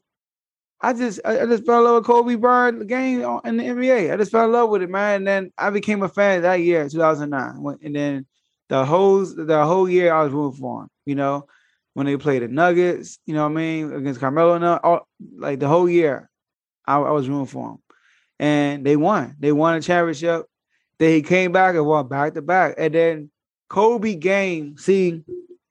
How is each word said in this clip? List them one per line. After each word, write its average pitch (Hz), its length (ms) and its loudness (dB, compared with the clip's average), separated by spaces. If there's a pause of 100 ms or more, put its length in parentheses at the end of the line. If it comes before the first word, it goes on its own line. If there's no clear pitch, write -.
(800)
I 247 140 0
just, 233 320 -4
I, - 160 0
I 240 40 0
just 233 200 0
fell 240 140 4
in 233 60 6
love 233 100 4
with 233 100 2
Kobe 240 300 4
Bryant 240 520 2
game 254 380 -2
on, 240 180 -6
in 233 140 -4
the 233 60 -2
N 247 160 -6
B 254 100 0
A. 220 240 2
I 185 40 -2
just 202 140 0
fell 226 140 4
in 226 60 2
love 233 180 2
with 202 140 0
it, 175 60 -6
man. 202 260 0
And 196 120 -4
then 196 300 -2
I 190 140 -2
became 202 320 -2
a 180 60 -4
fan 196 340 0
that 180 180 2
year, 170 260 2
two 151 120 -6
thousand 151 320 0
nine. 131 300 -6
When, 143 200 -10
and 151 140 -10
then 143 300 -4 (440)
the 135 160 0
whole, 196 400 4
the 156 400 0
whole 185 240 2
year 180 240 2
I 160 100 2
was 143 80 -2
rooting 143 280 -4
for 117 240 -10
him, 92 60 -20 (160)
you 143 100 -4
know, 139 320 -4 (480)
when 139 100 -4
they 139 120 -2
played 135 260 0
the 120 40 -6
Nuggets, 175 800 0
you 165 80 -8
know 151 100 -2
what 151 80 -2
I 156 40 -4
mean, 160 380 -6
against 135 260 -6
Carmelo 156 340 2
and 170 100 -2
all, 170 440 0 (280)
like, 143 240 -6
the 143 80 -2
whole 175 220 2
year 160 400 0 (560)
I, 139 120 0
I 139 140 0
was 143 160 0
rooting 139 200 -4
for 120 240 -12
him. 113 60 -20 (600)
And 143 480 -2
they 143 100 4
won. 151 440 -2
They 143 120 0
won 160 260 2
a 156 40 -6
championship. 170 640 -2 (540)
Then 160 140 6
he 156 100 4
came 180 280 2
back 185 220 4
and 156 140 0
won 151 200 2
back-to-back. 151 680 -2
And 156 160 -2
then 160 380 0 (380)
Kobe 220 440 0
game, 170 640 -4
see, 180 460 0 (480)